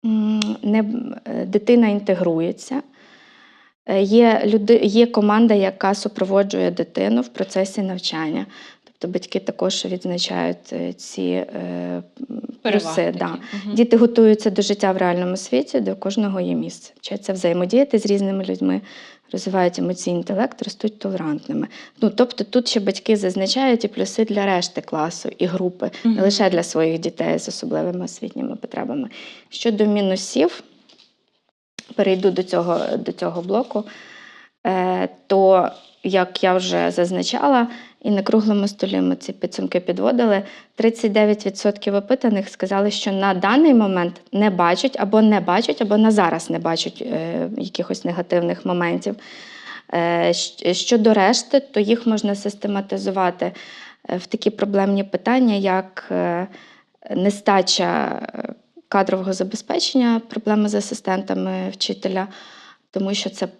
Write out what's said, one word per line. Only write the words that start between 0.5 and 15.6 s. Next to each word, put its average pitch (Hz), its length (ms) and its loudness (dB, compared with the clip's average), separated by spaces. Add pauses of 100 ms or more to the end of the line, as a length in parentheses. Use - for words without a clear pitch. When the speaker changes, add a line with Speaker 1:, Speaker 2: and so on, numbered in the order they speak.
Speaker 1:
не, 214 220 2 (400)
е, - 220 -6
дитина 214 420 4
інтегрується. 185 920 -2 (1040)
Е, 196 160 2
є 220 440 6
люди, 214 360 6
є 220 240 6
команда, 220 480 4
яка 190 400 2
супроводжує 196 760 0
дитину 190 500 0
в 254 80 -4
процесі - 540 -4
навчання, 180 640 -6 (540)
то 170 80 -6
батьки 180 300 -4
також 190 460 -4
відзначають, 175 880 -4
е, 87 200 -6
ці, - 300 -10
е, 90 240 -2 (840)
м, - 120 -10 (200)
Speaker 2:
Переваги 208 240 0
Speaker 1:
плюси, 160 200 -2
Speaker 2:
такі. 175 120 -4
Speaker 1:
да. 180 80 -4
Speaker 2:
Мгм. 202 480 -10
Speaker 1:
Діти 233 220 4
готуються 226 540 6
до 196 120 -2
життя 202 300 0
в 190 40 0
реальному 180 400 0
світі, 254 440 -2